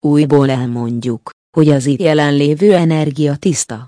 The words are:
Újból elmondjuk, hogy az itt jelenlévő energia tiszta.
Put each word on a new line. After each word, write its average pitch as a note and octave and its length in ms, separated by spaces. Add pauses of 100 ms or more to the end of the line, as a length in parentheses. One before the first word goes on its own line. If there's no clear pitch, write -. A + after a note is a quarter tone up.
Újból D3 440
elmondjuk, A#2+ 800 (260)
hogy D#3 120
az C#3 180
itt C#3+ 140
jelenlévő D3+ 760
energia D3+ 640
tiszta. B2+ 520